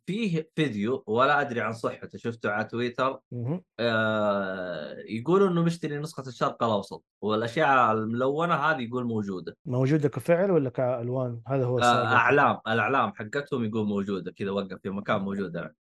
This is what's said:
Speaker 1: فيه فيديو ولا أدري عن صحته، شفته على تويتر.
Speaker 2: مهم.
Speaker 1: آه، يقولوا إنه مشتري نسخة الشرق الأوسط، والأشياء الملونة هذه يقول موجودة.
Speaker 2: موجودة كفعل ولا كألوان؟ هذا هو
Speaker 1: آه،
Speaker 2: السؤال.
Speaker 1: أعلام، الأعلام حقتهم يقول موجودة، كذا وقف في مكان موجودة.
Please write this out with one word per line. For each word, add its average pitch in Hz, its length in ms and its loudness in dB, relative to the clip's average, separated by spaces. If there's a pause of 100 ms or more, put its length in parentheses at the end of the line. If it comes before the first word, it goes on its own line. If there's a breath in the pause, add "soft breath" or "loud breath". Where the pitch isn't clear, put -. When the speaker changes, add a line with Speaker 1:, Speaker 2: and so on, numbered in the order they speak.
Speaker 1:
فيه 180 500 -2
فيديو 123 520 0
ولا 135 340 4
أدري 120 200 -2
عن 110 120 -2
صحته، - 440 -8
شفته 117 340 -4
على 107 140 -2
تويتر. 123 560 -2 (120)
Speaker 2:
مهم. 123 300 -6 (160)
Speaker 1:
آه، 101 1160 0 (140)
يقولوا 165 400 2
إنه 170 140 2
مشتري 165 340 -2
نسخة 143 300 -10
الشرق 131 360 -4
الأوسط، 101 420 -2 (180)
والأشياء 117 680 4
الملونة 127 640 0
هذه 151 280 0
يقول 120 240 -4
موجودة. 98 520 -4 (100)
Speaker 2:
موجودة 135 420 2
كفعل 170 420 2
ولا 147 180 4
كألوان؟ 123 760 -2
هذا 135 180 0
هو 123 120 0
Speaker 1:
آه، 120 40 2
Speaker 2:
السؤال. 120 240 4
Speaker 1:
أعلام، 123 640 4
الأعلام 113 460 0
حقتهم 123 520 -4
يقول 107 220 -2
موجودة، 98 440 -2
كذا 98 200 -6
وقف 95 320 -4
في 101 60 -6
مكان 101 320 -2
موجودة. 92 600 -6